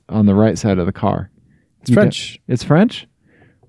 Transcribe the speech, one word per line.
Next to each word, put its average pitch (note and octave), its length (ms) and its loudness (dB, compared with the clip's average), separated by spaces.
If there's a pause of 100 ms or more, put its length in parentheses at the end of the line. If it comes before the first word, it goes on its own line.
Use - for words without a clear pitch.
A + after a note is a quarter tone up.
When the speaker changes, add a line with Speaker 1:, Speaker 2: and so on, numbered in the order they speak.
Speaker 1:
on G#2+ 160 0
the G2 100 4
right G#2 220 2
side G2 200 0
of F2 80 -2
the F#2+ 80 -4
car. - 360 -6 (520)
Speaker 2:
It's - 80 -8
Speaker 1:
You A#2+ 60 4
don't G#2 80 4
Speaker 2:
French. - 440 -4
Speaker 1:
It's - 160 -4
French? F3+ 440 0 (600)